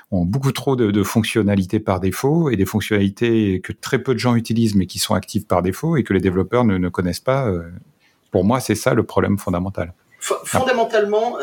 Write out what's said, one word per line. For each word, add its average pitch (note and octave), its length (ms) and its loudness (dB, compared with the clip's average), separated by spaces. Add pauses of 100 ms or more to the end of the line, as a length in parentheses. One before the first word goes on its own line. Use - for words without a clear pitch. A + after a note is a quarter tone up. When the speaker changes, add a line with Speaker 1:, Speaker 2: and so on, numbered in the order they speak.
(100)
Speaker 1:
ont F2+ 160 0
beaucoup C3 260 0
trop C3+ 240 0
de, A2+ 140 4
de G2+ 120 4
fonctionnalités G2+ 800 0
par F#2+ 200 0
défaut C#3 500 0
et A2+ 60 0
des F#2+ 100 2
fonctionnalités G#2+ 960 0
que - 100 -10
très - 260 -2
peu B2 140 -2
de A2+ 60 -2
gens A#2+ 160 2
utilisent A2+ 400 0
mais F#2+ 100 4
qui F#2 140 -8
sont - 160 -2
actives F#2+ 320 -4
par F2+ 160 2
défaut D3+ 340 -2
et A#2 60 4
que - 100 -4
les F#2 80 4
développeurs F#2+ 460 0
ne, G2 100 2
ne F2+ 140 0
connaissent F2 280 -2
pas. C3 300 -2
Euh, F2 140 -2 (680)
pour F#2 140 2
moi, B2 160 2
c'est A2 140 0
ça B2+ 180 0
le A2+ 120 2
problème G2 340 0
fondamental. F2+ 560 -6 (300)
Speaker 2:
Fo-, - 160 -4
Speaker 1:
Ah. - 60 -16
Speaker 2:
fondamentalement, A#3 960 0